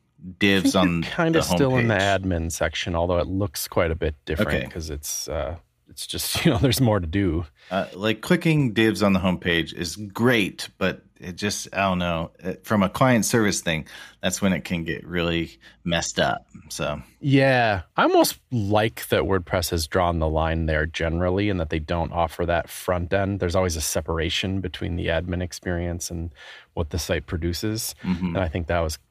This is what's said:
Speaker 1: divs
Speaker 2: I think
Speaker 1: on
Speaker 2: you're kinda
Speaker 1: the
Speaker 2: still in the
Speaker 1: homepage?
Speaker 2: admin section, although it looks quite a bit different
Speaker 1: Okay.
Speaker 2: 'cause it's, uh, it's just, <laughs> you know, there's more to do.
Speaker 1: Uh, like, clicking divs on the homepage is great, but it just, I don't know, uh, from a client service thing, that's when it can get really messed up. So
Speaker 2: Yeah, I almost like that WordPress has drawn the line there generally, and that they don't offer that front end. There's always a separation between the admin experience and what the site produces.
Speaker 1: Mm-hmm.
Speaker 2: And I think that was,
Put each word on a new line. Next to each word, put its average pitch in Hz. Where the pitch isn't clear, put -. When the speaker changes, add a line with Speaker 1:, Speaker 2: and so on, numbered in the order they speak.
Speaker 1:
divs 98
Speaker 2:
I 95
think 90
Speaker 1:
on 85
Speaker 2:
you're -
kinda 165
Speaker 1:
the 151
Speaker 2:
still 139
in 120
the 113
Speaker 1:
homepage? 98
Speaker 2:
admin 85
section, 80
although 87
it 80
looks 95
quite 90
a -
bit 80
different 78
Speaker 1:
Okay. -
Speaker 2:
'cause 80
it's, -
uh, 73
it's -
just, -
<laughs> -
you 170
know, 117
there's 123
more 107
to 85
do. 87
Speaker 1:
Uh, 92
like, 107
clicking 156
divs 110
on 98
the 92
homepage 85
is 85
great, 107
but 92
it 85
just, 101
I -
don't 95
know, 85
uh, 90
from 104
a 90
client 123
service 107
thing, 80
that's 92
when 95
it 85
can 85
get 80
really 85
messed 85
up. 67
So 73
Speaker 2:
Yeah, 131
I 196
almost 339
like 107
that 98
WordPress 90
has 85
drawn 87
the 78
line 80
there 78
generally, 90
and 92
that 80
they 82
don't 85
offer 85
that 85
front 90
end. 98
There's 90
always 90
a 78
separation 85
between 95
the 87
admin 87
experience 87
and 85
what 85
the 85
site -
produces. 95
Speaker 1:
Mm-hmm. 90
Speaker 2:
And -
I 92
think 82
that 85
was, 80